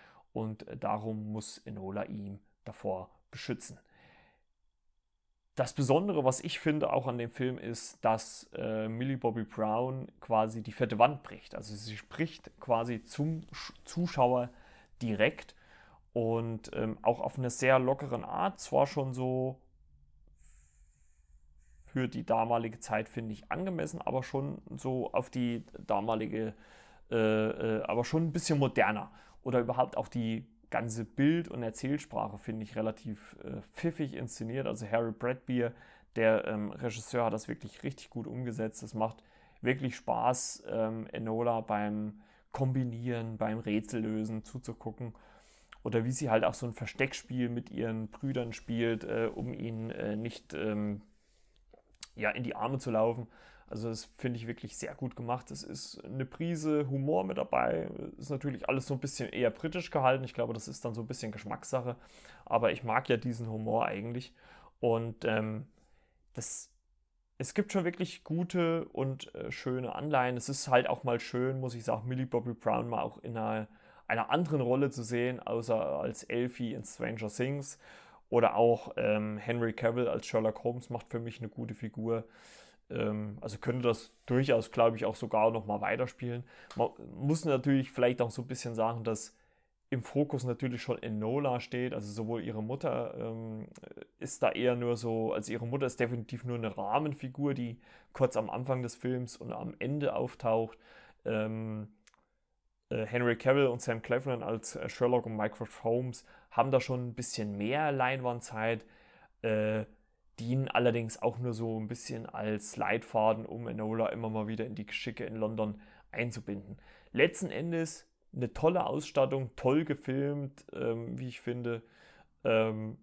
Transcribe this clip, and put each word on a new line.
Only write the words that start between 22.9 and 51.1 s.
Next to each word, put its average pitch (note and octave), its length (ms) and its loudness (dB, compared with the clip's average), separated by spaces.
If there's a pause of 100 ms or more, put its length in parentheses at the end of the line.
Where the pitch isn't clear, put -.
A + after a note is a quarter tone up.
finde A2+ 240 -6
ich, - 180 -8
angemessen, E3 500 -4
aber C3 220 -2
schon C#3 380 -4 (160)
so B2+ 340 -2
auf - 180 0
die A#2+ 360 -2 (120)
damalige, A2 760 0 (580)
äh, A#2+ 40 0
äh, A2 680 2
aber A#2+ 220 2
schon D#3+ 220 2
ein D3+ 40 -2
bisschen D#3 280 2
moderner. G#2+ 520 4 (300)
Oder B2+ 180 4
überhaupt B2 380 2
auch A2 100 -2
die A2+ 400 -2 (220)
ganze A2+ 360 -2
Bild- D#3+ 420 4
und A#2+ 160 -4
Erzählsprache A2 760 -2
finde A2 260 -6
ich G#2+ 120 -10
relativ, A2 680 -4
äh, B2 180 -8 (120)
pfiffig D#3+ 400 -2
inszeniert. B2+ 540 -4
Also A2 200 -4
Harry A2+ 240 0
Bradbeer, B2 640 0 (420)
der, A2 320 6
ähm, G#2+ 240 -2
Regisseur, A#2 540 -2
hat A2 80 2
das A2 140 -4
wirklich - 360 -10
richtig - 260 -8
gut A#2 180 -8
umgesetzt. A2+ 560 -4
Es G#2 100 -10
macht A2 300 -2 (380)
wirklich C3 340 2
Spaß, A#2+ 720 0
ähm, A2 420 0
Enola A2+ 500 0
beim G#2+ 600 -2 (300)
Kombinieren, A#2+ 840 0
beim A2 220 0
Rätsellösen A2 840 0
zuzugucken. A#2+ 720 -10 (720)
Oder A2+ 220 2
wie B2+ 60 2
sie C3 180 0
halt A2+ 140 6
auch - 100 4
so - 120 -6
ein A#2+ 80 -4
Versteckspiel B2+ 760 -2
mit A#2+ 220 -4
ihren A2 380 -2
Brüdern B2+ 440 -4
spielt, A#2 500 0
äh, A2+ 300 0
um B2 200 -4
ihnen, A2+ 380 -4
äh, G#2+ 240 -2
nicht, A2+ 380 -6
ähm, G#2 480 0 (1120)